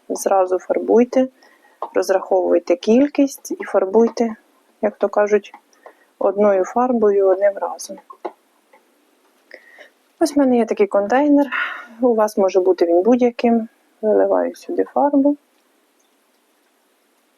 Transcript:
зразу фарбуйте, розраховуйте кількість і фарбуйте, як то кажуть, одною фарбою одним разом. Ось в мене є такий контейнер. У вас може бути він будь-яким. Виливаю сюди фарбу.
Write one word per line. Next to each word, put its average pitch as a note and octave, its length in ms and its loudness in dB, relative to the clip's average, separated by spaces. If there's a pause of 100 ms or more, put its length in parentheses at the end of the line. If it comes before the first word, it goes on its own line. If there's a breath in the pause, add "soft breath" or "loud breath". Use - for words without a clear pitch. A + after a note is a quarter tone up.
зразу F#3 500 -2
фарбуйте, A3 680 0 (640 soft breath)
розраховуйте F#3 840 0
кількість C4+ 760 0
і B3+ 120 -10
фарбуйте, A3 720 -2 (460)
як G#3 160 -6
то G3+ 120 -2
кажуть, G#3 440 -2 (640 soft breath)
одною G3 460 0
фарбою G#3+ 640 0
одним G3 300 0
разом. - 400 -10 (2250 loud breath)
Ось - 160 -2
в D4 40 2
мене B3+ 180 2
є A3+ 80 2
такий G#3+ 220 -2
контейнер. C#4 600 2 (540 loud breath)
У A#3+ 140 2
вас G#3+ 220 -2
може F#3+ 220 0
бути F3+ 260 2
він E3+ 160 2
будь-яким. A#3+ 680 0 (340)
Виливаю F#3+ 540 0
сюди - 280 -6
фарбу. C#4+ 540 0 (2000)